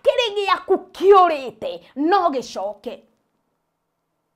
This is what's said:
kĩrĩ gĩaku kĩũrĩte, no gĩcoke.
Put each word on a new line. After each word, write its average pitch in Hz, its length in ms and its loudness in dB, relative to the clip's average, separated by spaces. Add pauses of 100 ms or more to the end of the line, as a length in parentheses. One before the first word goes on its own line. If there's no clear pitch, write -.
kĩrĩ 523 320 0
gĩaku 381 400 -2 (180)
kĩũrĩte, 320 800 2 (240)
no 339 340 2
gĩcoke. 220 640 -8 (1400)